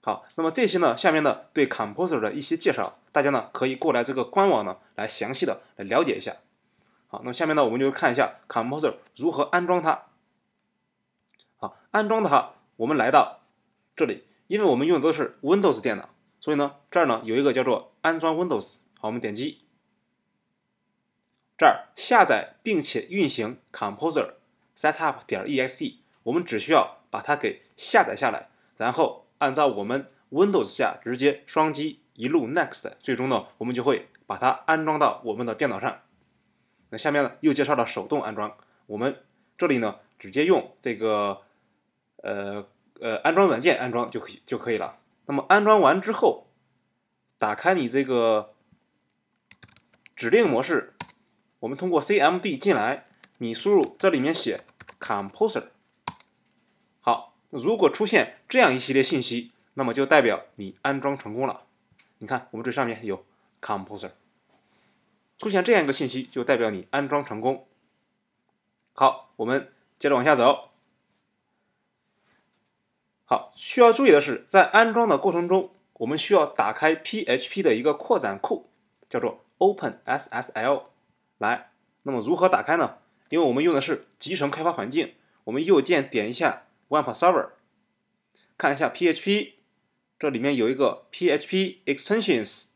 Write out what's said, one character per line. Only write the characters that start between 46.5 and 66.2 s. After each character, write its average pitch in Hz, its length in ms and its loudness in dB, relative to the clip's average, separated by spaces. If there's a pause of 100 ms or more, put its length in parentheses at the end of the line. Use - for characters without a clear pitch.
打 107 160 -2
开 185 220 2
你 139 120 -2
这 135 160 0
个 117 520 0 (1600)
指 117 160 -2
令 214 180 4
模 123 140 0
式， - 320 -4 (640)
我 - 80 -10
们 131 100 -8
通 180 140 -4
过 156 100 2
C 208 160 0
M 170 220 4
D 165 180 -4
进 196 160 2
来， 123 320 -2 (320)
你 117 160 -6
输 196 180 -2
入 190 280 4
这 190 100 4
里 156 100 2
面 147 140 0
写 117 280 -4 (380)
Composer。 107 680 -4 (1300)
好， - 340 -2 (160)
如 156 260 -2
果 175 100 2
出 - 160 0
现 190 360 0 (100)
这 254 80 0
样 175 160 6
一 131 60 -2
系 131 140 -4
列 135 100 4
信 131 180 0
息， 120 300 -6 (240)
那 139 80 -4
么 117 100 -2
就 135 140 0
代 147 160 6
表 104 320 0
你 98 260 -14
安 139 180 -2
装 139 160 -4
成 110 200 -12
功 131 100 -2
了。 - 220 -8 (500)
你 - 80 -16
看， 123 240 -6
我 107 80 -12
们 117 60 -10
这 120 80 -4
上 135 120 -2
面 113 220 -6
有 95 180 -8 (380)
Composer， 98 500 -10 (1300)
出 220 120 -6
现 190 140 4
这 240 80 2
样 190 120 6
一 143 40 0
个 135 60 0
信 139 120 -2
息， 127 180 -6